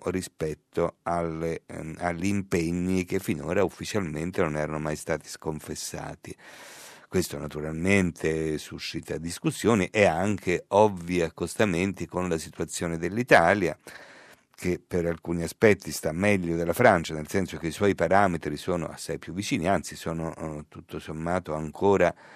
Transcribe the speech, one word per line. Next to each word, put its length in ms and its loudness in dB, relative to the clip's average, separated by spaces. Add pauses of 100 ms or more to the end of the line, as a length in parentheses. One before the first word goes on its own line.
rispetto 1000 -4
alle, 640 -2
ehm, 340 -12
agli 260 -2
impegni 800 0
che 140 -2
finora 440 0
ufficialmente 800 -2
non 140 0
erano 240 -2
mai 160 -4
stati 320 -4
sconfessati. 1080 -10 (720)
Questo 300 -2
naturalmente 1200 0
suscita 640 -8
discussioni 720 0
e 140 6
anche 640 2
ovvi 520 4
accostamenti 840 0
con 200 -4
la 120 0
situazione 580 -4
dell'Italia, 800 4 (800)
che 300 -4
per 200 -2
alcuni 380 -2
aspetti 480 4
sta 200 -4
meglio 440 2
della 180 0
Francia, 400 4
nel 140 -8
senso 300 -2
che 100 -6
i 40 -4
suoi 220 2
parametri 640 2
sono 300 -4
assai 320 -10
più 140 -14
vicini, 340 -2
anzi 280 0
sono, 400 -6
eh, 320 -8
tutto 300 -14
sommato 560 -4
ancora, 580 4 (240)